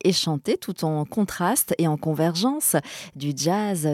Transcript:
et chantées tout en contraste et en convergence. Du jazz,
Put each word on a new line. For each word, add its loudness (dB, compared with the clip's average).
et 4
chantées 0
tout -6
en 0
contraste 0
et 4
en 2
convergence. 0
Du -4
jazz, 0